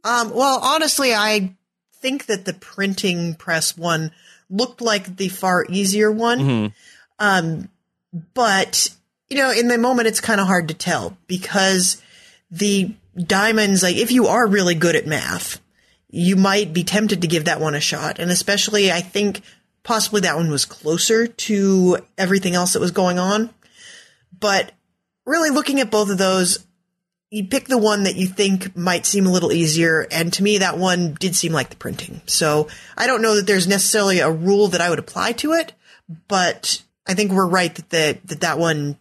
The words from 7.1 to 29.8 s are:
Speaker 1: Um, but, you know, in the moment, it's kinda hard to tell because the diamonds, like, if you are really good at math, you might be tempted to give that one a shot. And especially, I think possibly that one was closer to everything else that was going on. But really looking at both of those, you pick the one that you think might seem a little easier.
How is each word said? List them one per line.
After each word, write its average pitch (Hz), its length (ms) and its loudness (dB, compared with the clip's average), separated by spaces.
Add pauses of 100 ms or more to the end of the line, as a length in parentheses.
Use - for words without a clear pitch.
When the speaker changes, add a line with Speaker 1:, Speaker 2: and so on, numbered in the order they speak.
Speaker 1:
Um, 185 500 0 (640)
but, 202 540 0 (400)
you 269 80 -6
know, 269 140 2
in 233 180 2
the 240 80 4
moment, 240 320 2
it's 220 120 -2
kinda 202 240 0
hard 180 240 2
to 160 60 -6
tell 127 520 -6
because 185 760 0 (500)
the 196 440 0 (220)
diamonds, 196 680 2
like, 180 140 2
if 233 140 0
you 240 180 4
are 226 180 2
really 190 280 2
good 165 220 2
at - 100 -2
math, 92 540 -6 (480)
you 185 280 0
might 196 360 2
be 180 120 -2
tempted 208 360 0
to 175 80 -2
give 156 160 0
that 160 160 -2
one 156 140 -2
a 147 60 -4
shot. 147 380 -6
And 175 120 -4
especially, 202 600 0
I 175 120 -2
think 202 400 -2 (400)
possibly 208 400 0
that 160 140 0
one 165 140 0
was 143 140 -2
closer 180 640 0
to 190 720 2 (180)
everything 185 380 0
else 180 180 0
that - 80 0
was 175 120 -2
going 180 260 0
on. 208 320 -2 (880)
But 196 340 0 (540)
really 311 240 0
looking 277 300 0
at 220 100 -2
both 208 200 0
of 190 80 -2
those, 185 460 0 (680)
you 208 140 -6
pick 269 220 -4
the 262 120 0
one 208 260 2
that 185 120 0
you 185 100 -2
think 190 480 -2
might 175 300 -2
seem 196 220 2
a 185 40 4
little 175 220 2
easier. 160 580 2